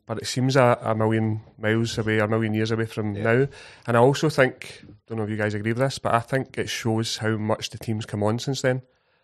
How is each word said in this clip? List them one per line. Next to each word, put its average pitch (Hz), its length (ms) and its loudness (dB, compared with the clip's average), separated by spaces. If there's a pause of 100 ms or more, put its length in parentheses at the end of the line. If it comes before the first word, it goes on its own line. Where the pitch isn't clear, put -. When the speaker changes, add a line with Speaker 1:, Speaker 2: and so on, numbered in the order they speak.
Speaker 1:
but 113 120 -6
it - 80 -10
seems 131 300 0
a, 123 260 6
a 113 120 0
million 110 460 0 (180)
miles 110 400 0
away, 110 200 0
a 107 100 2
million 113 260 0
years 110 160 0
away 113 160 0
from 107 300 -6
Speaker 2:
Yeah. 101 60 -6
Speaker 1:
now. 120 260 4 (380)
And 120 100 2
I 117 40 6
also 139 280 4
think, - 560 0 (220)
don't 117 120 -8
know 110 60 -2
if 104 60 -4
you 107 80 -4
guys 107 160 0
agree 107 180 -2
with 113 60 -2
this, 135 200 0
but - 160 0
I 117 60 4
think 131 380 -4
it 110 100 -4
shows 113 480 -2
how 110 220 -2
much 107 320 -2
the 107 80 -14
team's 110 280 -6
come 104 160 -4
on 107 160 2
since 135 220 -4
then. 127 220 0 (420)